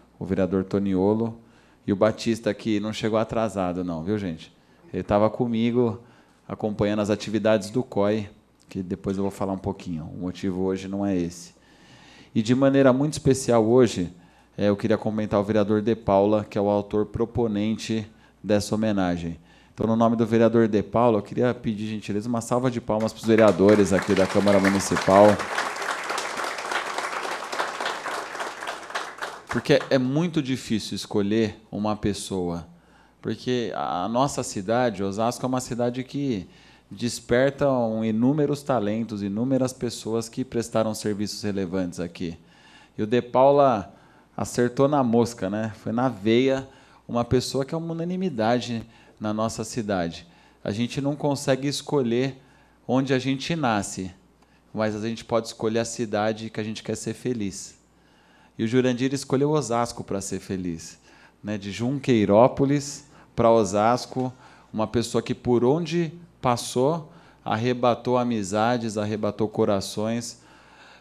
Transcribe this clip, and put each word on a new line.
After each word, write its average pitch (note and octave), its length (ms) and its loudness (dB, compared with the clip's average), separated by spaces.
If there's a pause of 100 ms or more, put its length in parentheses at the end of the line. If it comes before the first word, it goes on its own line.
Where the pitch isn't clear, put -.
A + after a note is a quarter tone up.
(200)
o F2 60 -10
vereador F#2+ 400 0
Toniolo, G2+ 760 0 (480)
e G#2+ 60 2
o - 20 2
Batista, A2 580 0
que G#2 280 -2
não G#2+ 100 -6
chegou A2 260 -2
atrasado G2 640 -2
não, E2 220 -6
viu, G#2 140 -2
gente? F2 360 -8 (400)
Ele F#2 100 -4
tava G#2+ 260 4
comigo A#2 720 0 (440)
acompanhando G#2+ 540 -2
as G#2 100 0
atividades G#2+ 600 0
do B2 120 -2
coi, G#2 480 0 (380)
que F#2+ 140 -8
depois F#2+ 340 -6
eu G2 80 -2
vou G2 80 -2
falar G2 220 -4
um F#2 60 -6
pouquinho. F#2 460 -6
O F2+ 120 -12
motivo F2+ 460 -4
hoje F#2+ 240 -2
não G2+ 180 -4
é G2 100 0
esse. E2+ 380 -6 (800)
E A2+ 80 0
de A#2+ 140 2
maneira C3+ 360 6
muito C#3+ 220 2
especial A#2+ 500 2
hoje, A2 480 4 (460)
é, G#2 120 2
eu G2+ 60 4
queria G#2+ 220 0
comentar G#2+ 420 -2
o G2+ 40 0
vereador G#2+ 380 2
De A2 140 0
Paula, G#2 480 2
que - 140 -6
é G#2 40 0
o G2+ 60 2
autor G#2 380 0
proponente A2 1040 -2 (340)
dessa G#2 300 2
homenagem. F2+ 640 -2 (340)
Então, - 120 -4
no A2 100 2
nome A#2 200 4
do A2+ 100 2
vereador A2+ 420 6
De G#2 140 2
Paula, A2+ 380 2
eu - 20 -2
queria A#2+ 320 -2
pedir, A2 340 -6
gentileza, G#2 400 -6
uma A#2 140 -2
salva B2 300 0
de A2+ 100 -6
palmas A2 320 -2
pros - 120 -12
vereadores G#2 680 8
aqui F#2+ 220 2
da F#2 100 4
Câmara G2+ 340 4
Municipal. G2 680 6 (4000)
Porque C3 320 2 (100)
é C3+ 100 4
muito D3 420 0
difícil A#2+ 540 -4
escolher G#2 640 -2 (100)
uma G#2 240 -4
pessoa. F2+ 720 -4 (540)
Porque A2+ 540 -4
a, C#2+ 300 -4
a G#2+ 40 -4
nossa C3 320 0
cidade, A2 640 -2
Osasco, A2 420 -2
é - 20 -2
uma B2+ 140 -2
cidade B2 420 -4
que B2+ 460 -4 (420)
desperta A#2+ 760 0
um A2+ 380 0
inúmeros C#3 560 2
talentos, G#2+ 640 -2
inúmeras B2+ 500 0
pessoas A2+ 560 -6
que B2+ 160 -6
prestaram A2 480 -2
serviços G#2 480 -4
relevantes F#2+ 580 -4
aqui. E2+ 380 -6 (580)
E G#2+ 60 -6
o G#2+ 60 -2
De A#2+ 160 2
Paula B2+ 720 4 (440)
acertou A#2+ 500 0
na C#3+ 160 2
mosca, A2+ 460 0
né? G#2+ 280 -4
Foi - 140 -8
na B2 160 0
veia B2 640 2 (380)
uma A#2 180 -2
pessoa C3 400 0
que C3+ 80 -10
é E3 40 -4
uma E3 140 -6
unanimidade B2 960 -2 (320)
na G#2+ 140 -4
nossa A2 300 -4
cidade. F#2+ 640 -4 (360)
A - 80 -4
gente A#2+ 300 -4
não C#3+ 140 -2
consegue C#3 520 -2
escolher C3+ 720 -2 (480)
onde C3 280 2
a B2+ 40 2
gente C3+ 360 -4
nasce, G#2 560 -2 (600)
mas G#2+ 240 -2
a G#2 60 -6
gente A2+ 240 -6
pode A#2 220 -2
escolher A2 320 -2
a A2+ 60 0
cidade A2 640 -4
que - 80 -8
a A2 40 -4
gente G#2+ 200 -8
quer A2 120 -4
ser A2 200 -8
feliz. A2 640 -6 (800)
E A2+ 40 0
o A2+ 40 0
Jurandir B2+ 460 2
escolheu C#3 360 0
Osasco A#2 540 -2
pra G2 180 -6
ser F#2+ 180 -6
feliz, F2+ 600 -8 (440)
né? G#2 140 -6
De G2 140 -8
Junqueirópolis B2+ 1300 4 (300)
pra A#2 160 6
Osasco, A2+ 800 2 (400)
uma G#2+ 140 -2
pessoa A2+ 360 0
que - 120 -6
por A#2+ 320 2
onde D#3+ 480 0 (280)
passou, C3 680 0 (320)
arrebatou B2 760 0
amizades, A2 800 0
arrebatou G#2+ 500 -2
corações, G#2+ 920 -2 (580)